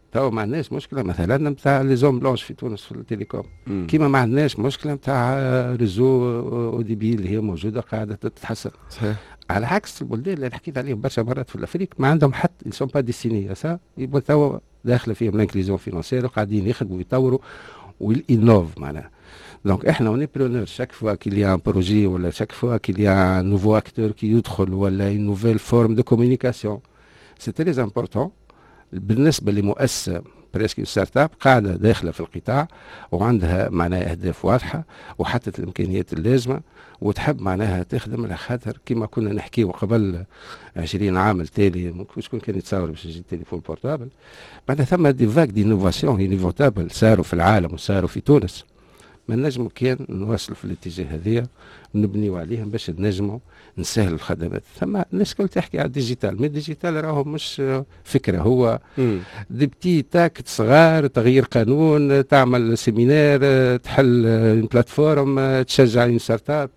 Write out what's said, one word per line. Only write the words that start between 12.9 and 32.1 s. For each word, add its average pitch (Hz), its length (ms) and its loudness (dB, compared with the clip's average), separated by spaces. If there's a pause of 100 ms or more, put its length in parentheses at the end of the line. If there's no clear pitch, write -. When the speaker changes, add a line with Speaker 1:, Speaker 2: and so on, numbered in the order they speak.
Speaker 1:
destinés 110 520 -4
à - 100 -10
ça. 170 120 -4 (220)
يبقى 131 220 -2
توا 147 380 2 (260)
داخله 117 300 0
فيهم 104 220 0
لانكليزيون 98 420 0
فينونسير 98 460 -4
وقاعدين 104 420 -2
يخدموا 104 300 -4
ويطوروا، 131 420 0 (640)
والانوف 107 800 4
معناها. 73 320 -12 (540)
دونك 95 220 0
احنا 131 220 2
اوني 131 260 0
برونور 123 300 -2
شاك - 280 -8
فوا 107 220 -4
كيل 98 240 -4
يا 98 160 4
ان 87 120 0
بروجي 101 400 2
ولا 90 240 -2
شاك - 220 -6
فوا 120 240 -2
كيل 101 240 -4
يا 95 400 4
ان 92 60 0
نوفو 101 300 4
اكتور 107 340 -2
كي 107 220 -4
يدخل 98 420 0
ولا 98 340 0
اون 104 120 -2
نوفيل 104 380 0
فورم 113 360 2
دو 110 80 2
كوميونيكاسيون. 120 760 0 (580)
سي - 140 -8
تري 160 300 0
امبورتون 117 480 -4 (640)
بالنسبه 107 600 0
لمؤسسه 101 680 -2 (320)
بريسك 104 300 -2
ستارت - 320 -2
اب 151 140 2 (100)
قاعده 110 360 4
داخله 95 340 2